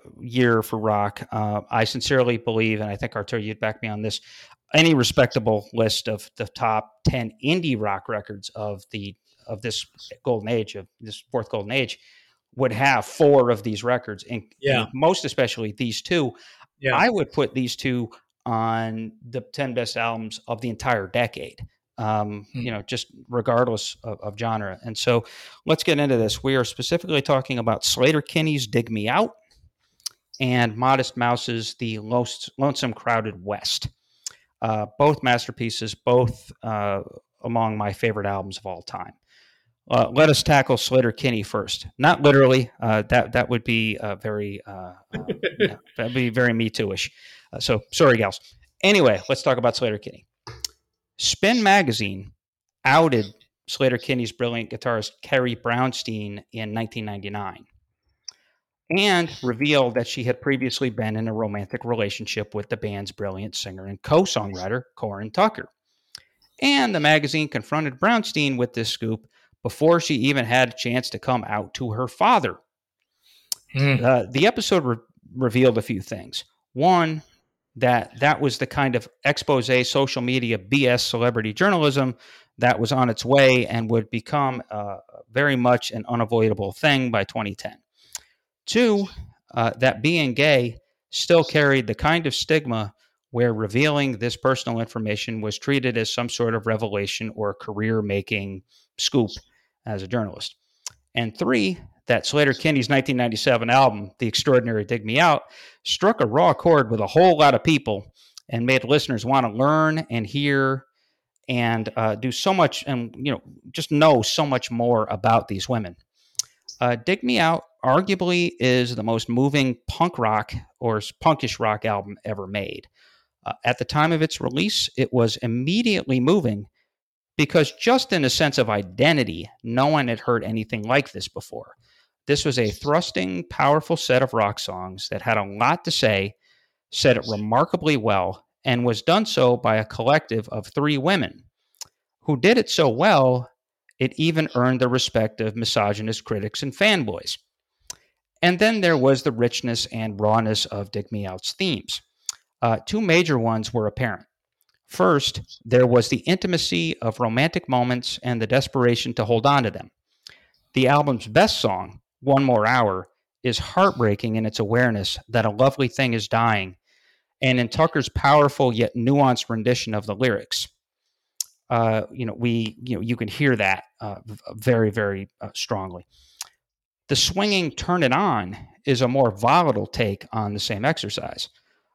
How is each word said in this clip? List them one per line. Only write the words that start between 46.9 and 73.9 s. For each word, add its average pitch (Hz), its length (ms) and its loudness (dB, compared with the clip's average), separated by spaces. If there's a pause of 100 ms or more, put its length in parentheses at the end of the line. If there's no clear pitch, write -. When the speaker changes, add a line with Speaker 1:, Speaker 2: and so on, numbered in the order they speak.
Speaker 1:
Uh, - 60 -10
so 110 220 0 (120)
sorry, 135 240 6
gals. 101 220 -2 (440)
Anyway, 156 460 4
let's 131 140 -2
talk 131 140 2
about 117 180 0
Sleater-Kinney. - 500 -6 (960)
Spin 220 440 0
magazine 110 680 2 (520)
outed 135 440 4 (420)
Sleater-Kinney's 123 640 0
brilliant 117 380 -4
guitarist 113 400 -4 (100)
Carrie 127 340 0
Brownstein 113 960 -4
in 110 220 -8
nineteen 113 320 -6
ninety-nine 101 600 -10 (1200)
and 180 400 2 (140)
revealed 127 520 2
that 117 120 -2
she 127 160 -8
had 123 180 -2
previously 131 480 -2
been 110 280 -4
in 113 100 -4
a 113 60 -6
romantic 104 500 -6
relationship 110 720 -6
with 101 140 -6
the 113 80 -4
band's 101 340 -8
brilliant 98 440 -8
singer 95 300 -12
and 98 160 -12
co-songwriter, 110 800 0 (120)
Corin 104 360 -10
Tucker. 208 360 0 (920)
And 262 340 2
the 160 60 0
magazine 151 480 2
confronted 143 500 -4
Brownstein 160 580 0
with 123 160 -2
this 113 160 -4
scoop 113 380 -6 (340)
before 165 380 4
she 156 160 -2
even 131 300 2
had 123 240 2
a - 80 -18
chance 123 320 -4
to 104 100 -10
come 123 280 -2
out 104 280 -6
to 123 160 -6
her 123 160 -4
father. 175 500 2 (1160)
Speaker 2:
Hmm. 135 320 2